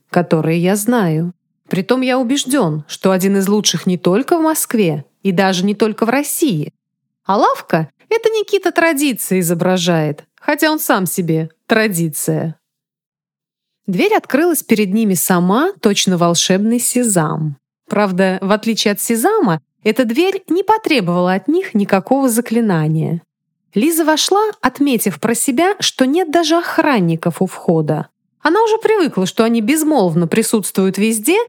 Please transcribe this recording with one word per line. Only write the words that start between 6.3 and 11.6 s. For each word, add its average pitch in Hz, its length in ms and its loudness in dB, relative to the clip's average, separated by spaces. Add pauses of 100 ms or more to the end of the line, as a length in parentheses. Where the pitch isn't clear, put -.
А 196 120 0
лавка — 277 520 0 (200)
это 453 200 0
Никита 403 420 0
традиции 285 680 0
изображает, 170 840 0 (140)
хотя 302 320 0
он 311 80 -2
сам 202 280 0
себе 160 420 -2 (160)